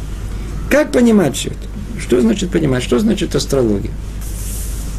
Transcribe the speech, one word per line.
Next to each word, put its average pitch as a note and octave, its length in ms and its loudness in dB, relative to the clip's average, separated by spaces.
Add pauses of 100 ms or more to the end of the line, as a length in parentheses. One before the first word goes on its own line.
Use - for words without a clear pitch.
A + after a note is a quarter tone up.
(680)
Как D4+ 220 4
понимать A3 440 4
все - 140 -4
это? - 520 -8
Что - 200 2
значит G#3 280 2
понимать? C#3 340 2
Что A#3+ 160 2
значит F3+ 360 0
астрология? A2+ 560 2 (1080)